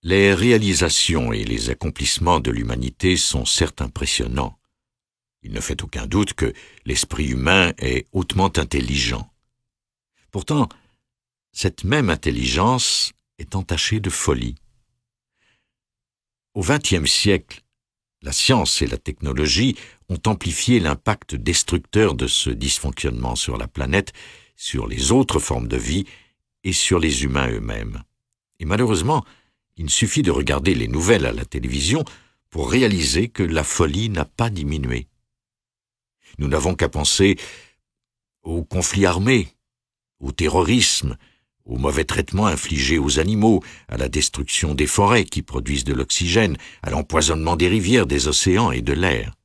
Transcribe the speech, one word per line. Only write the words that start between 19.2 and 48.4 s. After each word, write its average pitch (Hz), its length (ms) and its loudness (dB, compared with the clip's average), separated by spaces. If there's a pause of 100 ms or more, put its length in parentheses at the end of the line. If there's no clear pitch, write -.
ont 92 160 -4
amplifié 110 540 2
l'impact 78 560 -2
destructeur 82 800 0
de 62 100 -2
ce - 240 0
dysfonctionnement 62 840 -4
sur 60 200 -4
la 55 120 -6
planète, 76 460 -2 (420)
sur 57 320 -6
les 62 240 -2
autres 123 260 4
formes 60 300 -2
de 60 100 -2
vie 92 300 -2 (560)
et 95 100 -2
sur - 240 2
les 73 260 0
humains 65 280 0
eux-mêmes. 53 500 -8 (560)
Et 82 80 -10
malheureusement, 110 580 0 (540)
il 82 120 -6
suffit - 320 2
de 95 80 2
regarder 69 460 2
les 57 140 -2
nouvelles 82 360 2
à 57 60 -2
la 55 140 -6
télévision 67 580 -2 (480)
pour 71 180 -4
réaliser 104 600 2
que - 120 -6
la 80 220 0
folie 90 460 0
n'a 78 160 -2
pas 117 260 -2
diminué. 71 560 -4 (1300)
Nous 73 120 -2
n'avons 78 260 0
qu'à 80 140 0
penser 95 500 2 (1040)
aux 85 200 -6
conflits 92 440 0
armés, 98 400 2 (720)
au 67 140 -8
terrorisme, 82 840 2 (460)
aux 62 140 -8
mauvais 69 260 0
traitements 95 420 -2
infligés 76 540 0
aux - 180 0
animaux, 104 460 4 (240)
à - 100 -8
la 65 120 -2
destruction 73 640 -2
des 73 120 0
forêts 104 380 4
qui - 160 -6
produisent 64 440 -4
de 71 80 -2
l'oxygène, 87 640 0 (260)
à - 80 -6
l'empoisonnement 80 640 0
des 87 140 2
rivières, 104 360 4
des 71 220 0
océans 90 440 2